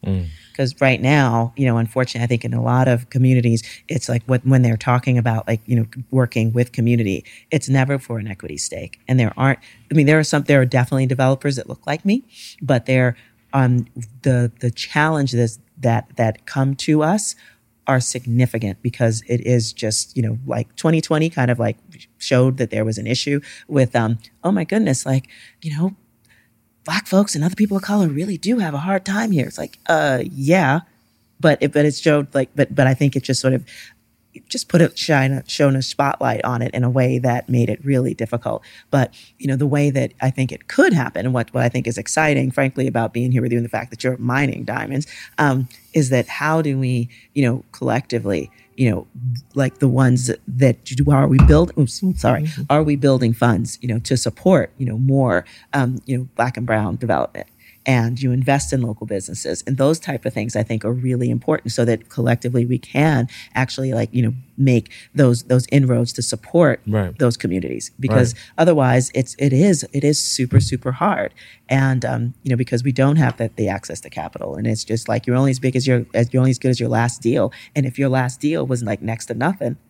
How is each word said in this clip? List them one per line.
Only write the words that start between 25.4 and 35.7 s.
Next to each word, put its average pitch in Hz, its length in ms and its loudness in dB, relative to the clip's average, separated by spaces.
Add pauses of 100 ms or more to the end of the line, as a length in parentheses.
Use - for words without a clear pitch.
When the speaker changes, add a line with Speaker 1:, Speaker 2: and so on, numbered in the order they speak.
Speaker 2:
you 160 160 -8
know, 190 180 -2 (880)
Black 180 240 -6
folks 202 260 2
and 147 100 -2
other 180 120 -2
people 208 220 0
of 190 60 -4
color 202 240 0
really 160 300 -4
do 233 220 -2
have 160 160 -2
a 139 40 -2
hard 190 260 -2
time 208 260 -2
here. 151 160 0
It's - 100 -14
like, - 300 -10
uh, 147 360 2
yeah, 147 580 2 (580)
but 151 220 4
it, 143 120 0
but 147 100 4
it 147 120 2
showed, 147 400 0
like, 135 200 -2
but, 135 200 0
but 139 100 4
I 131 80 4
think 139 220 0
it 131 80 -4
just - 180 -2
sort 131 140 2
of, 117 100 -4 (720)
it - 140 -20
just - 200 -10
put 160 120 4
a - 140 2
shine, 135 520 0
shone 139 280 2